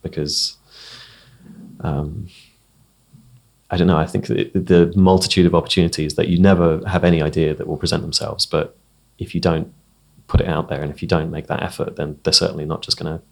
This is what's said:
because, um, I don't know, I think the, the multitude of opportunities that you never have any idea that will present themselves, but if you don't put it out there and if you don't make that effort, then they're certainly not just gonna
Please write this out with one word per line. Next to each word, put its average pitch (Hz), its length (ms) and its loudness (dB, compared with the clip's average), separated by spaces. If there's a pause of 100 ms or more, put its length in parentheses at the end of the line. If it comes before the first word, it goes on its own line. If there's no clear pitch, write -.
because, - 560 -6 (1200)
um, 78 460 -6 (1400)
I 90 80 -4
don't 87 100 4
know, 85 100 4
I 80 100 2
think - 200 -4
the, - 260 -2
the 87 420 4
multitude 92 500 4
of 87 100 4
opportunities 80 600 0
that 80 120 0
you 87 120 2
never 87 480 4
have 90 160 0
any 85 180 4
idea 78 320 0
that - 140 -8
will 80 100 -6
present 82 240 -2
themselves, - 460 -4
but 76 280 -4 (440)
if - 160 -10
you 85 60 0
don't 82 300 0 (560)
put - 140 4
it - 60 0
out 82 220 -2
there 71 120 -6
and 73 100 -6
if - 120 -12
you 80 40 -8
don't 82 220 0
make 78 180 -10
that - 140 -4
effort, - 360 -8
then 76 260 -8
they're - 100 0
certainly 78 320 0
not 78 160 -6
just - 160 -8
gonna 80 240 -8 (100)